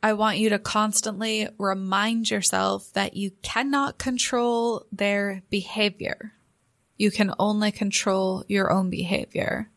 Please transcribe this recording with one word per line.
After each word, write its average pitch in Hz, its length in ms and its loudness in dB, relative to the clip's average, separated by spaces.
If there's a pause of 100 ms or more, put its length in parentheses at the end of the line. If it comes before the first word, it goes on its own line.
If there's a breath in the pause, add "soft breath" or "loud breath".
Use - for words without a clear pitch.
I 214 120 4
want 208 240 2
you 220 120 4
to 202 80 2
constantly 214 960 0
remind 196 720 0
yourself 196 640 0
that 196 200 -2
you 196 160 -4 (120)
cannot 277 560 0
control 240 920 0
their 202 600 -2
behavior. 208 800 -2 (640)
You 208 160 2
can 208 260 0
only 208 320 2
control 190 800 0
your 196 240 2
own 185 180 2
behavior. - 880 -4